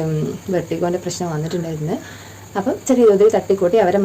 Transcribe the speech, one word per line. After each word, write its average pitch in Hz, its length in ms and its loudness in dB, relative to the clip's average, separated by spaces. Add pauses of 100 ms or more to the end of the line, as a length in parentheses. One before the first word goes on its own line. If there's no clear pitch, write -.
ഉം, 160 100 -2 (380)
വെർട്ടിഗോൻ്റെ 175 500 -2
പ്രശ്നം 175 300 -6
വന്നിട്ടുണ്ടായിരുന്നു. 160 640 -6 (600)
അപ്പം 254 160 -2 (140)
ചെറിയ 240 220 4
തോതിൽ 202 260 6
തട്ടിക്കൂട്ടി 190 480 2
അവരെ 190 200 2